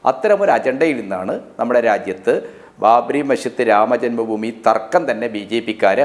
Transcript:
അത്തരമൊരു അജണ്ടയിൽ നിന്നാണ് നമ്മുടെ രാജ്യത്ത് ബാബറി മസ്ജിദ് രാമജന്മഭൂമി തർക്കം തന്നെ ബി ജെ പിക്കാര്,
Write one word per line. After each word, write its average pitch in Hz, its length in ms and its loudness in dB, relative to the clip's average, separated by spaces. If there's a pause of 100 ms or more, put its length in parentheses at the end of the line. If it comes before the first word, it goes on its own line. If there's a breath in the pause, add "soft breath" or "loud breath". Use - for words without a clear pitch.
(120)
അത്തരമൊരു 202 460 2
അജണ്ടയിൽ 131 440 0
നിന്നാണ് 98 340 -6 (240)
നമ്മുടെ 120 300 2
രാജ്യത്ത് 98 460 -2 (500 loud breath)
ബാബറി 120 440 4
മസ്ജിദ് 120 420 -2
രാമജന്മഭൂമി 113 800 0 (180)
തർക്കം 143 440 0
തന്നെ 117 260 -4
ബി 101 160 -10
ജെ 117 160 0
പിക്കാര്, 104 360 2